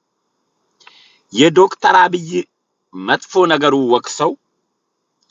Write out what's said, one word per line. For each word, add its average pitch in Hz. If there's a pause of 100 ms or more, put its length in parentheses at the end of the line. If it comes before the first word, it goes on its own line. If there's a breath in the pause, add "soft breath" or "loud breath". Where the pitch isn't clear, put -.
(1300 soft breath)
የዶክተር 180
አብይ 175 (640)
መጥፎ 123
ነገሩ 147 (140)
ወቅሰው 135 (1000)